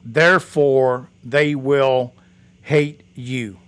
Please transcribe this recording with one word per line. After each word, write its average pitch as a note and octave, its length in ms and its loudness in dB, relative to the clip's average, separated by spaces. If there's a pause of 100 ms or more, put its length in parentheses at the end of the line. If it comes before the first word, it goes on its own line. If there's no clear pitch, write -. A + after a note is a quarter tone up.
therefore C3+ 1040 0 (140)
they D3 320 0
will C3 580 0 (500)
hate D3 400 -2 (120)
you. A#2+ 520 -10